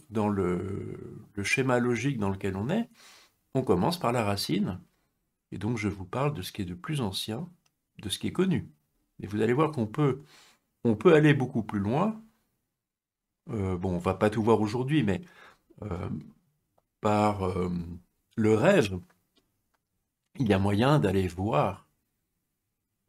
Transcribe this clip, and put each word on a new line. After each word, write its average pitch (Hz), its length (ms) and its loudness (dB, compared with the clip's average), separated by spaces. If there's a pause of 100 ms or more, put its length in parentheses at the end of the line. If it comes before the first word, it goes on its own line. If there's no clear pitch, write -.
dans 104 200 0
le, 90 960 -4 (120)
le 101 100 -6
schéma 131 340 2
logique 123 400 0
dans 98 120 0
lequel 98 260 -4
on 107 140 -4
est, 233 180 -2 (680)
on 131 80 2
commence 117 360 2
par 120 140 0
la 123 120 0
racine, 101 560 -2 (720)
et - 60 -8
donc 107 180 -2
je 104 120 -2
vous 95 160 -6
parle 131 280 -2
de 92 100 -8
ce - 100 -12
qui 104 100 -8
est 90 40 -6
de 90 80 -8
plus 147 260 -6
ancien, 110 480 -6 (500)
de - 100 -12
ce - 100 -6
qui - 100 -6
est - 40 -6
connu. 147 380 -2 (500)
Et - 60 -10
vous 104 160 -2
allez 113 100 2
voir 156 200 0
qu'on 123 140 -2
peut, 139 360 0 (600)
on 113 120 4
peut 170 180 6
aller 151 200 8
beaucoup 123 280 -2
plus 101 180 -4
loin. 160 420 -2 (1300)
Euh, 95 260 -2
bon, 90 180 -2
on 87 40 -2
va 92 160 0
pas 107 160 4
tout 110 120 0
voir 107 180 4
aujourd'hui, 127 420 0
mais, 95 200 0 (600)
euh, 95 260 -6 (920)
par, 104 460 2
euh, 90 240 -2 (640)
le 110 180 4
rêve, 113 440 4 (1400)
il 113 80 0
y 101 60 4
a 95 60 4
moyen 104 400 4
d'aller 95 280 2
voir 95 600 -2 (1200)